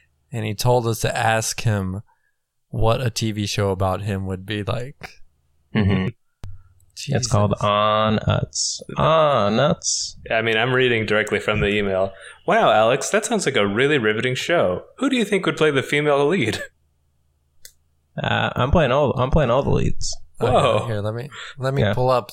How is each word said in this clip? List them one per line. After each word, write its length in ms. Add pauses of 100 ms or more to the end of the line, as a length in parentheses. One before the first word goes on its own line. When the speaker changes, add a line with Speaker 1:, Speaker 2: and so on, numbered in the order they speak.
(320)
Speaker 1:
and 140
he 80
told 340
us 140
to 160
ask 440
him 400 (680)
what 320
a 80
T 220
V 160
show 240
about 300
him 260
would 180
be 180
like. 580 (540)
Speaker 2:
Mm-hmm. 320 (880)
Speaker 1:
Jesus. 280
Speaker 2:
It's 60
called 340
On 680
Uts. 560 (140)
On 640
Uts. 580 (120)
Speaker 3:
I 140
mean, 140
I'm 180
reading 320
directly 320
from 220
the 60
email. 440 (340)
Wow, 240
Alex, 420
that 140
sounds 220
like 80
a 100
really 320
riveting 380
show. 480 (140)
Who 120
do 60
you 100
think 220
would 100
play 140
the 100
female 460
lead? 380
<laughs> 60 (1500)
Speaker 2:
Uh, 360
I'm 140
playing 200
all, 220
I'm 180
playing 200
all 120
the 60
leads. 440 (280)
Speaker 1:
Okay, 100
Speaker 3:
Whoa. 340
Speaker 1:
here, 140
let 140
me, 160 (280)
let 160
me 80
Speaker 2:
Yeah. 120
Speaker 1:
pull 160
up 240